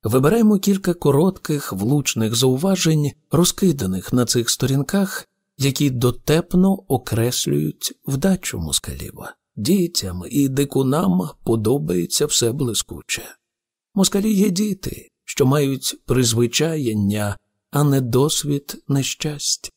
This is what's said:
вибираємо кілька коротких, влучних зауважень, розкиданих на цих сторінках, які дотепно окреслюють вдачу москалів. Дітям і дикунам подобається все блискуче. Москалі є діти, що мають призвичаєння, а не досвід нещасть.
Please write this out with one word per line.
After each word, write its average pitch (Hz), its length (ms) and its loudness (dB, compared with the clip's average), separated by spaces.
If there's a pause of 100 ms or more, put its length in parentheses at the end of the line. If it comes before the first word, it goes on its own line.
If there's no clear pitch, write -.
вибираємо 190 560 4
кілька 190 340 0
коротких, 151 800 0
влучних 113 600 0
зауважень, 147 760 2 (200)
розкиданих 139 840 0
на 123 120 4
цих 117 240 0
сторінках, 143 800 0 (300)
які 139 320 0
дотепно 160 840 2
окреслюють - 1200 -2 (140)
вдачу 139 520 -2
москалів. - 540 -6 (440)
Дітям 107 720 0
і 139 200 0
дикунам 143 800 0 (140)
подобається 113 840 0
все 120 260 0
блискуче. - 720 -6 (680)
Москалі 196 400 2
є 202 160 4
діти, 202 600 -6 (140)
що - 220 0
мають 139 600 0
призвичаєння, 113 1300 0 (340)
а 147 120 2
не 139 180 4
досвід 143 840 -2
нещасть. - 880 -4